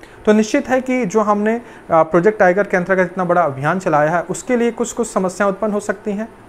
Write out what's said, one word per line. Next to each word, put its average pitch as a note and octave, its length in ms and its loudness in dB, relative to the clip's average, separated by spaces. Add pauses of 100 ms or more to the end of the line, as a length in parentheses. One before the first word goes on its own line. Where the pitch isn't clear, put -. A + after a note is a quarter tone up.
(260)
तो G#3+ 60 6
निश्चित A3 360 0
है C4 120 2
कि B3+ 260 -2
जो G#3+ 140 0
हमने, G#3 340 0
अ, E3+ 480 0
प्रोजेक्ट F#3 360 2
टाइगर F#3+ 260 4
के G3+ 120 -2
अंतर्गत F3+ 360 0
इतना F#3 120 -4
बड़ा F3 180 2
अभियान D3 360 -2
चलाया D3+ 320 2
है, E3+ 120 0
उसके - 340 -4
लिए A#3 140 0
कुछ-कुछ A#3 420 -6
समस्याएं G3 380 -2
उत्पन्न G3 220 -4
हो G#3 80 -2
सकती G3+ 320 -6
हैं। G#3+ 160 -6 (200)